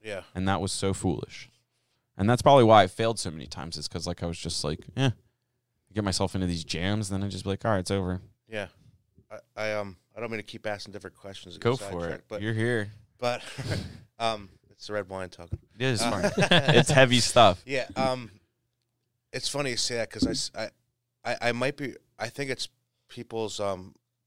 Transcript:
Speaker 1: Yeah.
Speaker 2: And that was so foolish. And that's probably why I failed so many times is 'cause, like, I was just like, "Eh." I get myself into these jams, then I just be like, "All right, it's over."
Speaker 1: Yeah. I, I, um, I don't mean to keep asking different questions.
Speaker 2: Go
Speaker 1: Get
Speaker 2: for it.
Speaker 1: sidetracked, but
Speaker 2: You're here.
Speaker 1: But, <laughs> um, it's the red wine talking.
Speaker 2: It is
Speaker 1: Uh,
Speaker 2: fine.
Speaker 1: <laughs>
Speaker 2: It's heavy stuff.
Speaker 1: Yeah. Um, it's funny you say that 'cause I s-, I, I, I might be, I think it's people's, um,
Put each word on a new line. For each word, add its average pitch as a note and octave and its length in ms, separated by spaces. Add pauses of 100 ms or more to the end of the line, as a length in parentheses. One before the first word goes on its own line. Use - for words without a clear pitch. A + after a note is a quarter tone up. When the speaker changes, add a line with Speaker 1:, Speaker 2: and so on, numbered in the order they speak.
Speaker 1:
Yeah. G2+ 200 (120)
Speaker 2:
And F#2+ 140
that F#2+ 140
was F#2+ 100
so G2 220
foolish. - 560 (640)
And G2+ 140
that's B2 120
probably C#3 200
why A2 220
I - 20
failed A2+ 320
so F2 140
many D2+ 160
times D#2+ 280
is D2+ 120
'cause, E2+ 180
like, F2 160
I F2 40
was E2+ 120
just - 240
like, D2+ 240 (100)
"Eh." C3 140
I - 840
get G#2 120
myself F#2+ 320
into F#2 100
these F2 180
jams, G2 440
then G2 160
I G2+ 40
just F#2+ 140
be G2 80
like, F#2+ 140
"All A2+ 80
right, G2 80
it's F2+ 100
over." F#2 320 (240)
Speaker 1:
Yeah. G#2+ 220 (640)
I, G#2+ 60 (180)
I, G#2+ 160
um, G2+ 240 (200)
I G#2+ 40
don't A2+ 100
mean A2+ 80
to G#2 60
keep - 220
asking G#2 260
different G2 240
questions. F#2 420
Speaker 2:
Go A#2+ 160
Speaker 1:
Get G#2 160
Speaker 2:
for F2+ 80
it. - 40
Speaker 1:
sidetracked, E2+ 260
but G#2+ 140
Speaker 2:
You're A2 120
here. A2 380 (260)
Speaker 1:
But, A#2+ 240 (400)
<laughs> - 380
um, A2 300 (200)
it's - 160
the G#2 60
red G2+ 160
wine F#2 220
talking. - 280 (180)
Speaker 2:
It A2 60
is B2+ 180
Speaker 1:
Uh, A#2 100 (200)
Speaker 2:
fine. - 60
Speaker 1:
<laughs> D#3+ 400
Speaker 2:
It's D#3 140
heavy C3 280
stuff. A2+ 480
Speaker 1:
Yeah. B2+ 300
Um, B2+ 340 (1000)
it's B2+ 160
funny C#3+ 220
you A#2+ 60
say - 200
that A2+ 140
'cause A2 160
I - 40
s-, - 240
I, A2 160 (540)
I, A#2+ 120 (120)
I A#2+ 40
might B2+ 240
be, C3+ 180 (240)
I A2+ 100
think C#3 220
it's - 180 (400)
people's, A2+ 500
um, F#2+ 380 (300)